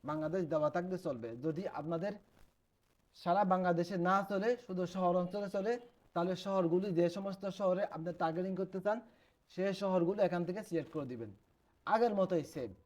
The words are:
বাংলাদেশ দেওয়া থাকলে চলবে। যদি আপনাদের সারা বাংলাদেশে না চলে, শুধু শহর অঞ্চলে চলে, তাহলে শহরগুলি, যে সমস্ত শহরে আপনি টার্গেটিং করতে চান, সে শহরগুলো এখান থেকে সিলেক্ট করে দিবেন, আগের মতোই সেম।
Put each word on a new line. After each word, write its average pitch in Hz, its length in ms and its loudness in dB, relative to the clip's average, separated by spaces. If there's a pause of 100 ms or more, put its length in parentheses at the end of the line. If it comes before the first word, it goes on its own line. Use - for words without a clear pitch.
বাংলাদেশ 156 320 -2 (120)
দেওয়া 151 220 4
থাকলে 180 300 -2
চলবে। 120 240 -4 (160)
যদি 160 180 -2 (160)
আপনাদের 165 340 -4 (1080)
সারা 185 200 4 (100)
বাংলাদেশে 180 420 2 (120)
না 190 80 6 (160)
চলে, 202 180 2 (160)
শুধু 185 180 -4 (120)
শহর 180 260 4
অঞ্চলে 202 340 -4
চলে, 202 180 0 (400)
তাহলে 180 200 0 (120)
শহরগুলি, 185 420 2 (120)
যে 175 60 6 (120)
সমস্ত 196 260 -6 (160)
শহরে 190 240 2 (120)
আপনি 165 160 -6 (100)
টার্গেটিং 180 400 0
করতে 185 240 -4
চান, 214 120 2 (560)
সে 185 120 -2 (160)
শহরগুলো 185 460 2
এখান 175 200 0
থেকে 185 200 -6
সিলেক্ট 160 280 -2
করে 143 160 -4
দিবেন, 113 200 -8 (560)
আগের 226 320 4
মতোই 180 240 2 (100)
সেম। 120 180 -6 (140)